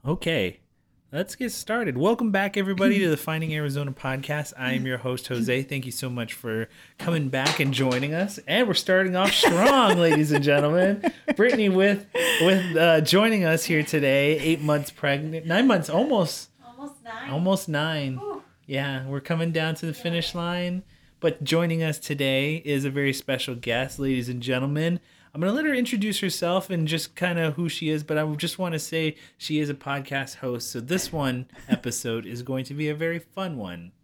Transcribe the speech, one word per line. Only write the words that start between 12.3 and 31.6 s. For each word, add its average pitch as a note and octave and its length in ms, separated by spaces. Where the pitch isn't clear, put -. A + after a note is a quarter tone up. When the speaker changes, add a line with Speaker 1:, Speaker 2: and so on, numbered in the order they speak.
Speaker 1:
with, F3+ 360
uh, D#3+ 240
joining G3+ 440
us D#3+ 180
here D#3 180
today, C#3+ 580
eight D#3 220
months D3 300
pregnant, D#3 560
nine G3 180
months, G3 240
almost. G#3+ 600
Speaker 2:
Almost - 400
nine. A#3 280
Speaker 1:
Almost F3+ 380
nine. D3 480
Speaker 2:
Whew. - 260
Speaker 1:
Yeah, C3+ 400
we're C#3 140
coming E3 300
down D#3+ 240
to E3+ 120
the D#3 60
finish E3+ 420
line. F3 480
But D#3+ 240
joining E3 380
us D#3 160
today C#3+ 680
is C#3+ 220
a C#3 60
very C#3 220
special C3 420
guest, A#2+ 420
ladies C3 320
and B2 140
gentlemen. C#3+ 560
I'm D#3+ 80
gonna F#3+ 100
let D4+ 140
her D4 80
introduce G#3+ 480
herself F3+ 480
and E3 180
just D#3 300
kinda E3+ 340
who E3+ 160
she D#3 220
is, D#3 140
but D3+ 140
I D#3 80
just E3 220
wanna E3+ 220
say D#3 360
she D3+ 220
is D3 100
a C#3 40
podcast C#3 600
host, B2 360
so A#2+ 80
this D#3+ 320
one C3 360
<laughs> - 100